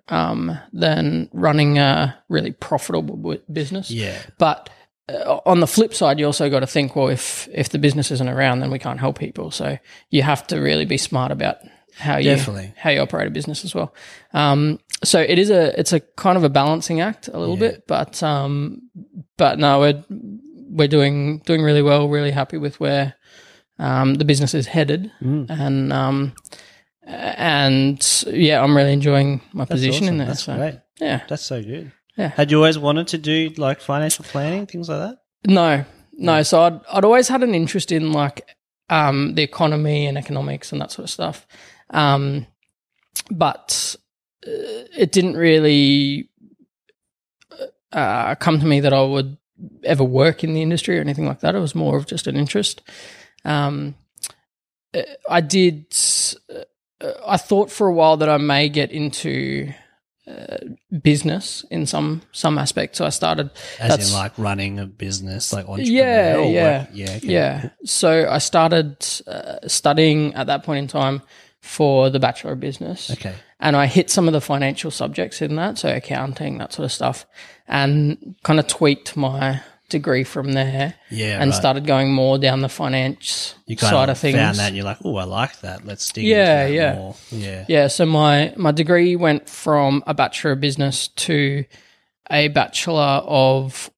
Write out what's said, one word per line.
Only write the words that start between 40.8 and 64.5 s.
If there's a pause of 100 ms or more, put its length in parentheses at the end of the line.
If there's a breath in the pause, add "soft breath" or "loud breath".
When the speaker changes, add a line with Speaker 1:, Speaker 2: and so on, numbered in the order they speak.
Speaker 1:
that
sort
of
stuff. (440 soft breath)
Um, (840)
but, (520)
uh, (120)
it
didn't
really, (1600)
uh,
come
to
me
that
I
would (460)
ever
work
in
the
industry
or
anything
like
that.
It
was
more
of
just
an
interest. (640 loud breath)
Um, (1000)
uh, (280)
I
did, (600)
uh, (640)
I
thought
for
a
while
that
I
may
get
into, (560 soft breath)
uh, (440)
business
in
some, (100)
some
aspect.
So
I
started, (280 loud breath)
Speaker 2:
As
Speaker 1:
that's
Speaker 2:
in,
like,
running